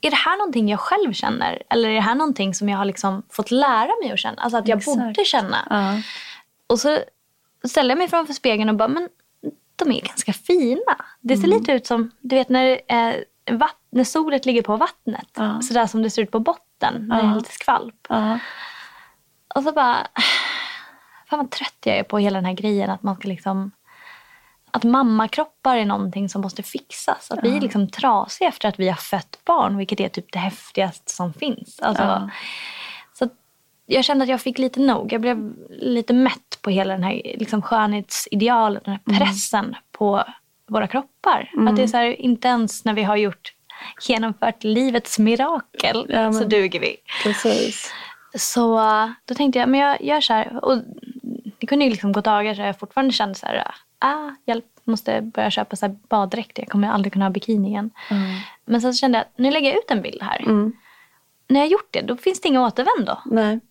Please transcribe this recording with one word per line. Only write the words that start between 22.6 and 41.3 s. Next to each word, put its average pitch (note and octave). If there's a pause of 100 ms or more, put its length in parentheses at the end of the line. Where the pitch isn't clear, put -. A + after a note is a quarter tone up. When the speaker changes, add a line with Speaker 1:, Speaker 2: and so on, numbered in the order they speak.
Speaker 1:
att F#3+
man G3
ska G3
liksom, G3 (1000)
att A#3
mammakroppar B3
är A3
någonting G3+
som G3+
måste G3
fixas. -
Att -
vi A#3
är C4
Speaker 2:
Ja. D4
Speaker 1:
liksom G3+
trasiga B3+
efter -
att -
vi F#3
har F3+
fött -
barn, B3+
vilket G3
är F#3+
typ -
det F#3
häftigaste -
som F3+
finns. -
Alltså, G#3+
Speaker 2:
Ja. G3 (840)
Speaker 1:
så -
att A#3+ (540)
jag C4
kände C#4
att B3
jag B3+
fick B3
lite B3+
nog. A#3
Jag A3+
blev A3+ (180)
lite A#3+
mätt -
på G#3
hela F#3+
den F#3
här F#3+ (120)
liksom G#3+
skönhetsidealet, G#3+
den G3+
här G3
Speaker 2:
Mm. G3+
Speaker 1:
pressen G3 (160)
på G3+ (440)
våra G#3+
kroppar. -